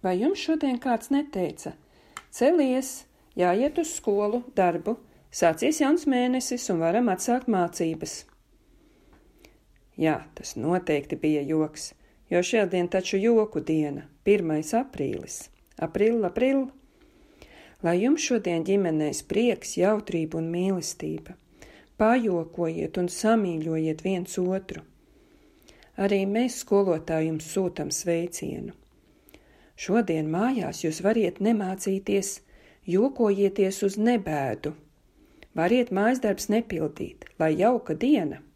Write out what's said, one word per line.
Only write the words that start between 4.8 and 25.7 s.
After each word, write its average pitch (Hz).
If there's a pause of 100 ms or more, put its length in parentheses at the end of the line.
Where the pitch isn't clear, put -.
sācies 175
jauns 311
mēnesis 247
un 165
varam 208
atsākt 240
mācības"? 170 (1700)
Jā, 160 (100)
tas -
noteikti 151
bija 151
joks, 156 (360)
jo 175
šodien 180
taču 190
joku 214
diena, 151 (200)
pirmais 165
aprīlis. - (280)
April, 208
april. 262 (1160)
Lai 170
jums 277
šodien 175
ģimenēs 160
prieks, 214
jautrība 175
un 165
mīlestība. 175 (640)
Pajokojiet 170
un 180
samīļojiet 160
viens 185
otru. 190 (1160)